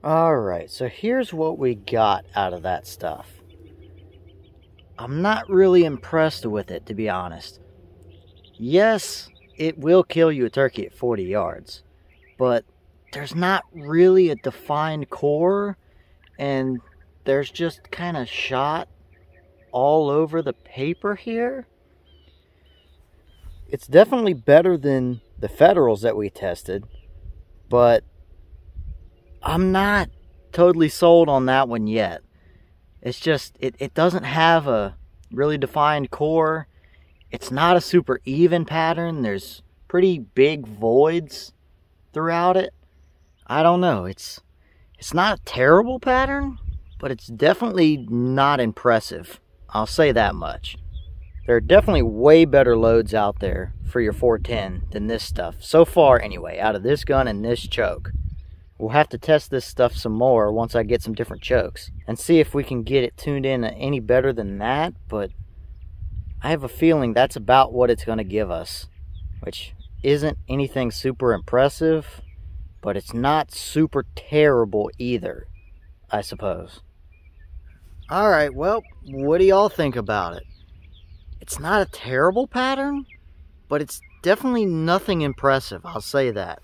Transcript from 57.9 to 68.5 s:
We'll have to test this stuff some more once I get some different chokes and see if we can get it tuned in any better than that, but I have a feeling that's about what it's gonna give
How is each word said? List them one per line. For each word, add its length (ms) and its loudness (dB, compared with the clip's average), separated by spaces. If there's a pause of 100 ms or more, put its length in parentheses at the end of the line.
We'll 120 -6
have 200 2
to 80 -10
test 340 0
this 120 -4
stuff 300 0
some 160 -6
more 400 2
once 240 -4
I 80 0
get 200 -2
some 120 -8
different 260 -8
chokes 520 -4 (160)
and 100 -6
see 220 4
if 120 0
we 120 -2
can 180 -6
get 220 0
it 120 -8
tuned 300 -6
in 160 -2
any 380 -6
better 320 2
than 260 -6
that, 360 -4 (120)
but 240 -6 (1120)
I 80 -4
have 140 -2
a 40 -8
feeling 460 2
that's 220 2
about 360 4
what 180 2
it's 140 -2
gonna 200 -4
give 260 -4